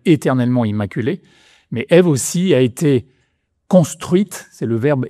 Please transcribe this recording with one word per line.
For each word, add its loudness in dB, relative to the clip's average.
éternellement 0
immaculé. -4
Mais -6
Ève 6
aussi 0
a 4
été 0
construite, 0
c'est -10
le -2
verbe 0